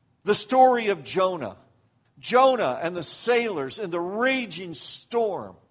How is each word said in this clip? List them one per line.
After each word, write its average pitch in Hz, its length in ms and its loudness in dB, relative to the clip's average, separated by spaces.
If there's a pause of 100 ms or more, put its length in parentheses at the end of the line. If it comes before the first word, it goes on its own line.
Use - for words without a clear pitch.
(240)
the 202 100 2
story 254 540 4
of 180 140 -2
Jonah. 160 540 -2 (600)
Jonah 214 640 4
and 175 120 -2
the 170 100 -8
sailors 214 760 -2
in 202 120 -8
the 170 100 -4
raging 196 720 -4
storm. 160 840 -4 (140)